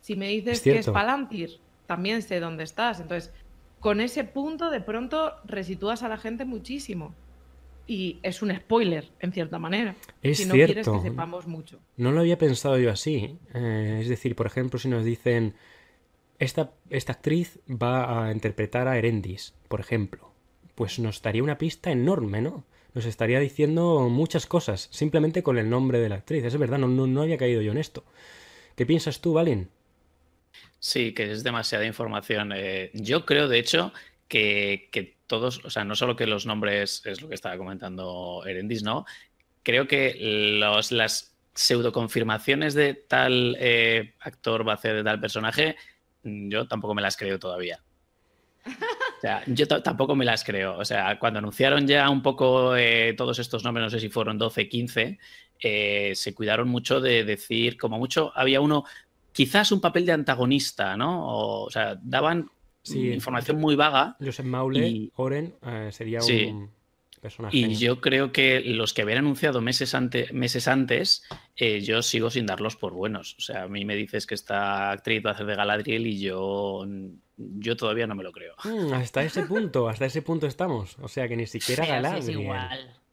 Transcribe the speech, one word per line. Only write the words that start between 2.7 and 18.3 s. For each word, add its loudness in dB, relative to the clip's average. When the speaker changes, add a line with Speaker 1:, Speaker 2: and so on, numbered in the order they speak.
Speaker 1:
Entonces, -8
con 2
ese -2
punto, -4
de -2
pronto, -4
resitúas -4
a -4
la -4
gente -8
muchísimo. -8
Y -4
es -4
un 0
spoiler, 2
en -4
cierta -4
manera, -2
Speaker 2:
Es 2
Speaker 1:
si 0
no 2
quieres 8
que -4
Speaker 2:
cierto. 2
Speaker 1:
sepamos -6
mucho. -12
Speaker 2:
No 2
lo 4
había 4
pensado 4
yo 6
así. -2
Eh, 0
es -2
decir, -2
por -2
ejemplo, -2
si -2
nos 0
dicen, 2
"Esta, -2
esta -4
actriz -2
va 0
a 0